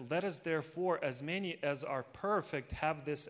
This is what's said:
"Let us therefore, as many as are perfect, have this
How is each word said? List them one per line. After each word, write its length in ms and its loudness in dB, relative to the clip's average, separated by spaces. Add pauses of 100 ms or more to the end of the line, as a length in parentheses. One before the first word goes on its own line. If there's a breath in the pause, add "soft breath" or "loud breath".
"Let 140 2
us 160 0
therefore, 640 0
as 180 0
many 400 -2
as 220 2
are 200 0
perfect, 680 0
have 320 0
this 260 -2